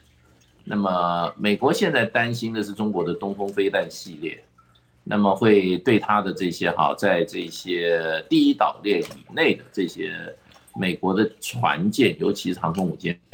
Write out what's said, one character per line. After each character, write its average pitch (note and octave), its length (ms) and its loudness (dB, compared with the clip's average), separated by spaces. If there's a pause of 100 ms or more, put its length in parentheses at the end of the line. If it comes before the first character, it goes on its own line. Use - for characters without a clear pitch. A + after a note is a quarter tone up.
(640)
那 G#2+ 100 -6
么 F2 600 0
美 G#2 200 0
国 C3+ 180 2
现 F#3 180 0
在 A#2+ 140 2
担 A#2+ 260 0
心 A2+ 220 -6
的 A2 80 -2
是 G2+ 120 -6
中 G#2+ 180 -2
国 F2 120 -2
的 E2+ 80 -2
东 G2 220 -6
风 G2+ 140 -6
飞 G2 200 0
弹 F#2+ 220 0
系 D#2+ 320 -16
列， D#2 180 -10 (640)
那 G#2 140 -4
么 G2+ 180 4
会 F#2+ 440 6
对 A2 180 4
它 G#2 240 0
的 F#2 100 -2
这 F2 200 -2
些 F2 180 -2
哈， D#2 260 2
在 F2+ 280 2
这 F2 240 -6
些 E2 840 -2
第 D3+ 160 6
一 C#3+ 80 6
岛 - 300 0
链 F#2+ 180 2
以 - 320 -12
内 C#3+ 220 2
的 - 160 -14
这 F#2 160 -2
些 - 260 -8 (640)
美 F#2 160 0
国 F#2 180 0
的 G2 160 4 (140)
船 E2+ 480 0
舰， G#2 300 2
尤 - 120 0
其 - 220 -4
是 - 60 -12
航 E2 120 -2
空 F#2+ 140 -2
母 D#2 100 -4
舰 F2 240 -6 (140)